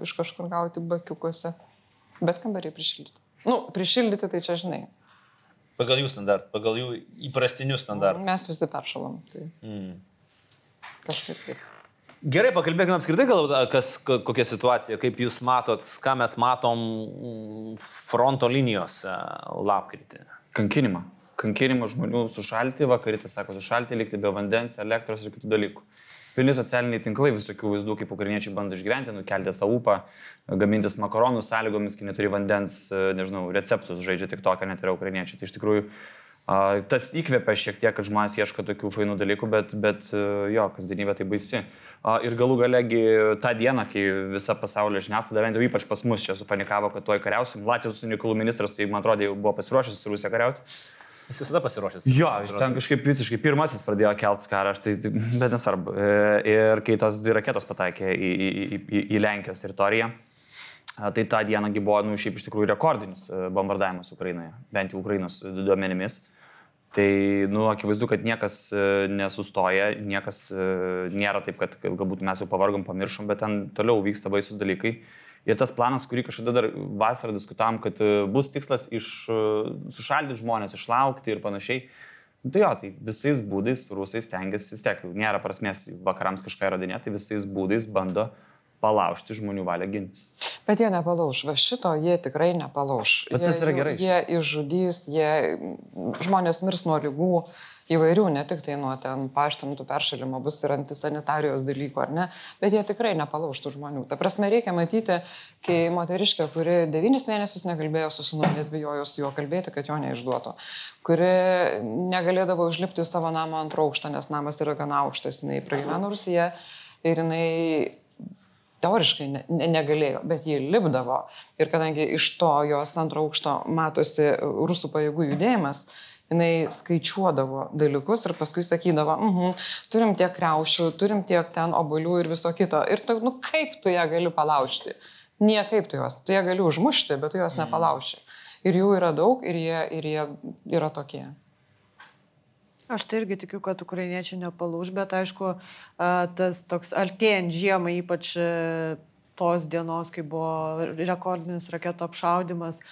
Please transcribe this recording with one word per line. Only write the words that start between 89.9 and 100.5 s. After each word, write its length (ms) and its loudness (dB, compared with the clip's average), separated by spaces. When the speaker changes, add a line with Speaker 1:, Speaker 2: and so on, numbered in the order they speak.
Speaker 1:
Bet 160 2
jie 100 2
nepalauš, 540 0
va 120 -2
šito 380 2
jie 240 2
tikrai 340 0
nepalauš. 760 -2
Speaker 3:
Bet 120 0
Speaker 1:
Jie 60 2
Speaker 3:
tas 160 2
yra 100 4
Speaker 1:
jų-, 40 0
Speaker 3:
gerai. 200 0
Speaker 1:
jie 220 4
išžudys, 640 0
jie, 220 2
žmonės 440 2
mirs 220 0
nuo 160 2
ligų 300 0
įvairių, 400 6
ne 160 0
tik 160 -4
tai 160 -6
nuo 200 -4
ten 320 -4
paaštrintų 560 -2
peršalimo, 560 -4
bus 220 -2